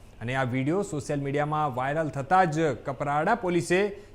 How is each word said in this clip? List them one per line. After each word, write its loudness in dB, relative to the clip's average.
અને -4
આ 2
વીડિયો 0
સોશિયલ -4
મીડિયામાં 0
વાયરલ 0
થતા 4
જ 0
કપરાડા 0
પોલીસે 2